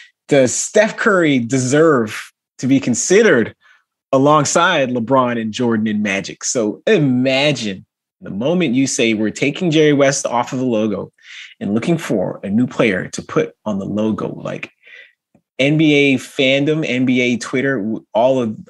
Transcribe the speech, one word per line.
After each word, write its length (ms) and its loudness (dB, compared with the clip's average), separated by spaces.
Does 260 4
Steph 420 0
Curry 420 2
deserve 960 0
to 80 -6
be 140 2
considered 760 2
alongside 800 2
LeBron 500 0
and 120 -6
Jordan 340 0
and 160 -2
Magic? 420 -4
So 420 -2
imagine 1000 0
the 100 -14
moment 440 -2
you 120 2
say, 280 0
"We're 160 -2
taking 400 -4
Jerry 220 4
West 340 2
off 260 -2
of 60 -6
the 80 -4
logo 460 -2
and 140 -4
looking 220 0
for 460 -4
a 80 -8
new 160 2
player 420 -2
to 140 -10
put 320 -4
on 140 -6
the 80 -8
logo." 480 -4
Like, 360 -12
N 200 2
B 160 4
A 240 4
fandom, 680 0
N 200 -2
B 160 2
A 160 0
Twitter, 400 -4
w-, 340 -6
all 300 2
of, 160 -6